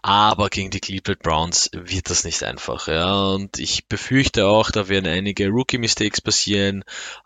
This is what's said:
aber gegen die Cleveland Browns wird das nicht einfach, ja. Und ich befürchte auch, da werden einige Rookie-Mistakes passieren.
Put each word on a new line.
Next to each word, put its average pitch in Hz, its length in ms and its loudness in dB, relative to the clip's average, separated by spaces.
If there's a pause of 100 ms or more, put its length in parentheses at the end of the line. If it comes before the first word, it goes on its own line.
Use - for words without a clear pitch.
aber 101 460 4
gegen 95 220 -4
die 95 100 -6
Cleveland 95 420 -6
Browns 82 520 2
wird 90 360 -6
das 87 140 0
nicht 82 200 -4
einfach, - 440 -6
ja. 98 440 2
Und 98 280 -4
ich - 300 -4
befürchte 123 560 2
auch, 107 260 6
da 101 160 -2
werden 98 180 2
einige 95 440 0
Rookie-Mistakes 113 720 0
passieren. 98 640 0 (400)